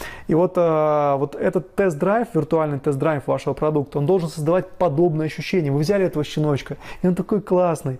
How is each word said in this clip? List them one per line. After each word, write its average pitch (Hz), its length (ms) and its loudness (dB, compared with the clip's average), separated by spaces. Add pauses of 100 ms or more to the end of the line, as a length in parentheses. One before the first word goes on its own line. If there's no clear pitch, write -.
(280)
И 160 80 2
вот, 180 200 2
а, 151 600 2
вот 139 180 -4
этот - 400 -2
тест-драйв, 196 580 0
виртуальный 156 460 0
тест-драйв 147 480 -2
вашего 135 280 -2
продукта, 151 440 -2
он 147 80 0
должен 175 220 2
создавать 165 400 0
подобное 156 580 0
ощущение. 151 460 -2
Вы 143 80 2
взяли 190 240 2
этого 151 180 0
щеночка, 151 540 -2 (260)
и 180 60 4
он 180 80 2
такой 202 240 0
классный. 170 600 0